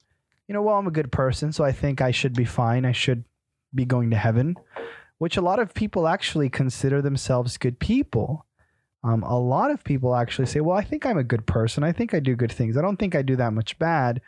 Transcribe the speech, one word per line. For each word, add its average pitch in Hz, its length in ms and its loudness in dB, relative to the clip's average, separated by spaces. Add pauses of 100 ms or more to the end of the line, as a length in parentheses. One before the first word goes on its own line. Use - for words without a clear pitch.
(460)
"You 202 60 -10
know, 208 100 -2
well, 208 160 2
I'm 196 80 -2
a 170 40 -2
good 151 220 -2
person, 143 400 0
so 156 120 0
I 135 80 2
think 139 280 -2
I 127 100 2
should 123 240 0
be 120 100 2
fine. 120 400 2
I 127 80 2
should 120 320 0 (500)
be 131 100 0
going 123 260 2
to 113 60 2
heaven," 117 400 2 (640)
which 165 180 -2
a 196 40 0
lot 180 180 2
of 214 140 0
people 196 360 0
actually 156 420 0
consider 135 500 0
themselves 131 560 0
good 123 220 -2
people. 202 680 -2 (560)
Um, 113 200 2
a 123 160 0
lot 143 320 2
of 285 140 -4
people 127 320 0
actually 120 300 0
say, 147 140 0
"Well, 175 160 0
I 202 60 0
think 302 240 -4
I'm 220 120 0
a 127 60 2
good 117 220 -4
person. 113 380 0
I 170 80 2
think 233 200 -4
I 165 80 0
do 131 160 0
good 120 160 -2
things. 113 240 -2
I 147 60 0
don't 190 160 0
think 190 160 -2
I 139 80 0
do 135 140 0
that 120 160 0
much 107 260 -4
bad. 135 500 0